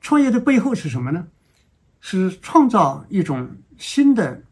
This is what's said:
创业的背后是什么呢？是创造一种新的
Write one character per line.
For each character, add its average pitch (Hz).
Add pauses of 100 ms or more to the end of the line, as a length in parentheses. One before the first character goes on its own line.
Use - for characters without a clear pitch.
创 -
业 269
的 240
背 262
后 254
是 -
什 120
么 131
呢？ 175 (720)
是 185 (100)
创 -
造 151
一 190
种 127 (300)
新 277
的 160